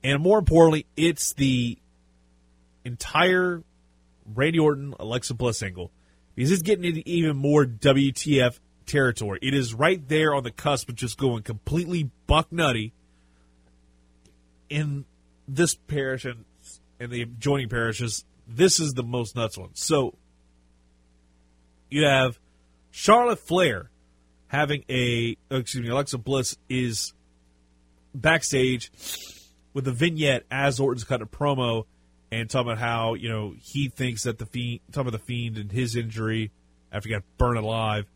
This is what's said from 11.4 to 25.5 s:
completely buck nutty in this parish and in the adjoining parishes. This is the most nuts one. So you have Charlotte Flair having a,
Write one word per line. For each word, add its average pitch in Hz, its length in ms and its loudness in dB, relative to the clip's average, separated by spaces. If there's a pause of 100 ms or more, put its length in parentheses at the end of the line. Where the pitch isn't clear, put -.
completely 156 680 -4 (160)
buck 156 240 2
nutty 127 440 -2 (1800)
in 147 340 -4 (420)
this 147 280 0
parish 135 500 -6
and 117 220 -10 (520)
in 120 120 -10
the 120 100 -6
adjoining 120 480 -2
parishes. 113 560 -4 (220)
This 160 340 2
is 147 140 -2
the 123 80 -4
most 120 340 -6
nuts 113 220 -4
one. 92 160 -16
So 139 420 0 (1700)
you 143 140 0
have 131 340 2 (520)
Charlotte 233 500 4
Flair 165 500 0 (560)
having 143 420 -2
a, 120 480 0 (140)